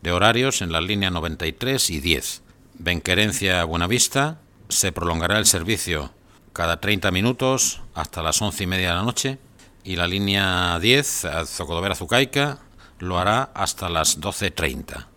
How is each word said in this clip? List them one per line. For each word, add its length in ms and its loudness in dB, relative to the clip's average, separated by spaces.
de 80 -2
horarios 500 4
en 100 -2
las 120 2
líneas 280 0
noventa 360 -2
y 60 -2
tres 360 -2
y 100 -4
diez. 440 0
Benquerencia 840 2
a 20 2
Buenavista, 800 0
se 240 0
prolongará 480 2
el 60 2
servicio 640 0
cada 300 -2
treinta 280 2
minutos 720 0
hasta 280 -6
las 200 0
once 240 -2
y 20 -2
media 220 0
de 60 2
la 80 -2
noche, 340 -2
y 100 -4
la 120 0
línea 760 2
diez, 420 2
a 220 -2
Zocodover 480 -4
a 20 -2
Zucaica, 640 0
lo 180 -2
hará 260 2
hasta 340 -4
las 320 0
doce 320 -4
treinta. 640 -6